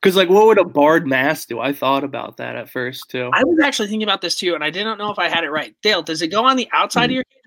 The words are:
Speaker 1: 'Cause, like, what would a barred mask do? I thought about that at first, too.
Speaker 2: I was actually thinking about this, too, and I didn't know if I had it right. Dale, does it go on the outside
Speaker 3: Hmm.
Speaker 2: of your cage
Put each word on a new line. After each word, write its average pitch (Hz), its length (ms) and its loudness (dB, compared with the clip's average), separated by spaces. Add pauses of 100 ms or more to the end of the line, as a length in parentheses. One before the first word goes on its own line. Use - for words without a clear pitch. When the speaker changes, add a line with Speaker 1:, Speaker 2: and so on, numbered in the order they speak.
Speaker 1:
'Cause, 190 140 4
like, 185 140 4
what 208 160 8
would 220 120 6
a 185 60 6
barred 151 420 4
mask 135 420 0
do? 117 120 -6
I 131 120 -2
thought 135 300 0
about 127 360 -10
that 123 180 -10
at 120 140 -12
first, 127 400 -8
too. 123 220 -6
Speaker 2:
I 247 120 2
was 320 180 2
actually 269 260 -2
thinking 214 200 -6
about 196 140 -2
this, 170 120 -4
too, 175 220 -2
and 151 80 -6
I 151 60 -4
didn't 208 280 -6
know 208 140 -4
if 196 80 -6
I 175 80 0
had 165 160 -2
it 147 60 -6
right. 147 320 -6
Dale, 202 200 0
does 160 200 -6
it 165 60 -2
go 208 160 0
on 262 120 4
the 247 160 -4
outside 208 380 0
Speaker 3:
Hmm. - 0 -
Speaker 2:
of 254 60 -2
your 262 80 -4
cage - 220 -20